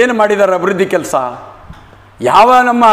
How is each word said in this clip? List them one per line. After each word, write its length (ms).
ಏನು 200
ಮಾಡಿದ್ದಾರೆ 400
ಅಭಿವೃದ್ಧಿ 340
ಕೆಲಸ? 200
ಯಾವ 200
ನಮ್ಮ 240